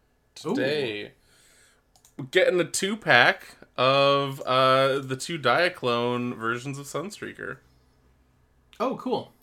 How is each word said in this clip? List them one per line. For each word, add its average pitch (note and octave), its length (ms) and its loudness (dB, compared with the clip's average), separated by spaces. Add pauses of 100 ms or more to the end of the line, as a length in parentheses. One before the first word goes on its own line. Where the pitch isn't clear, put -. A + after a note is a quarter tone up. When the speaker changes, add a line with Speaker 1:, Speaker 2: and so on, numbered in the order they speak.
(460)
Speaker 1:
Ooh. E3 80 -4
Speaker 2:
today. B2 600 -4 (1040)
We're C#3+ 80 -10
getting F3+ 340 2
a E3 60 2
two-pack F3 920 2 (220)
of, C#3 640 2
uh, C3 580 4
the C3 160 -8
two E3 240 -8
Diaclone B2 960 0
versions A#2+ 420 -6
of C#3+ 100 -16
Sunstreaker. C3 680 -10 (1200)
Speaker 1:
Oh, A#3 180 -4
cool. G#3+ 340 -6 (120)